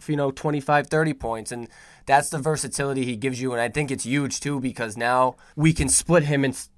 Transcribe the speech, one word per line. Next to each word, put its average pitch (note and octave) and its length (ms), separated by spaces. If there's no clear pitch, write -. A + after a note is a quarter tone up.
you D3+ 80
know, C#3+ 140
twenty-five, D3 560
thirty D#3 280
points, A2+ 380
and A#2+ 160
that's C#3+ 240
the E3 100
versatility C#3 680
he B2 100
gives B2 240
you, B2+ 140
and A#2 80
I A#2+ 80
think C#3 220
it's C3 120
huge, C3+ 360
too, C#3+ 200
because A#2 380
now B2+ 380
we D#3 180
can C#3+ 160
split E3 340
him C#3+ 200
and C3 120
s-, - 220